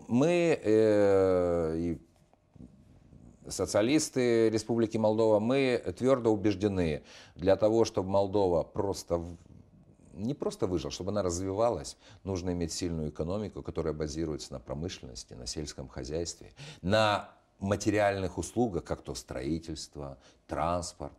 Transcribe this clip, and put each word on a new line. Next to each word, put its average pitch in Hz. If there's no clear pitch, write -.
мы, 165
э, 95
и 85
социалисты 117
Республики 113
Молдова, 107
мы 127
твердо 120
убеждены, 95
для 95
того, 110
чтобы 95
Молдова 98
просто 95
в-, 85
не 113
просто 202
выжила, 80
чтобы 92
она 104
развивалась, 95
нужно 92
иметь 87
сильную 80
экономику, 85
которая 80
базируется 76
на 65
промышленности, -
на 62
сельском 73
хозяйстве, 73
на 104
материальных 98
услугах, 92
как -
то 69
строительство, 71
транспорт. 80